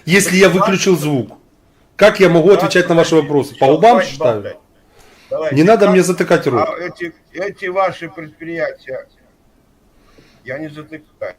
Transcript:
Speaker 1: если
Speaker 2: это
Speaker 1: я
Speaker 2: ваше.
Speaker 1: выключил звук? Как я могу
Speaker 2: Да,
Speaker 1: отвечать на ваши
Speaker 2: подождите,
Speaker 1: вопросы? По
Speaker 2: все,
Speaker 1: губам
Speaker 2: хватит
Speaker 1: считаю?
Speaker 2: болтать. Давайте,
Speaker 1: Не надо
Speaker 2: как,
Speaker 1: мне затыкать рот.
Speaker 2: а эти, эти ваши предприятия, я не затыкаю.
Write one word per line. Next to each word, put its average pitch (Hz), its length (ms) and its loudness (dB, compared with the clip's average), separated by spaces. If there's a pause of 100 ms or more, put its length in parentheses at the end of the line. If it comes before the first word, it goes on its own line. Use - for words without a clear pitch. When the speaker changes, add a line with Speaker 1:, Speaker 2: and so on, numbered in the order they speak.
Speaker 1:
если 190 260 2
Speaker 2:
это 180 60 0
Speaker 1:
я 190 100 6
Speaker 2:
ваше. 175 120 2
Speaker 1:
выключил 190 380 0
звук? 143 360 -4 (640)
Как 208 240 2
я 180 80 6
могу 165 200 2
Speaker 2:
Да, 208 60 8
Speaker 1:
отвечать 175 320 0
на 165 80 0
ваши 165 160 2
Speaker 2:
подождите, 156 160 2
Speaker 1:
вопросы? 143 220 -2 (100)
По - 60 2
Speaker 2:
все, 139 100 4
Speaker 1:
губам 202 220 6
Speaker 2:
хватит - 140 -4
Speaker 1:
считаю? 139 300 -2
Speaker 2:
болтать. - 180 -14 (680)
Давайте, 143 280 -6
Speaker 1:
Не 156 60 4
надо 202 220 4
Speaker 2:
как, 190 80 4
Speaker 1:
мне 185 100 4
затыкать 175 440 -2
рот. 147 220 0
Speaker 2:
а - 120 -8
эти, 175 320 -12 (200)
эти 196 340 -10
ваши 180 420 -4
предприятия, 156 1000 -12 (1400)
я 127 140 -12
не 156 120 -12
затыкаю. 151 680 -16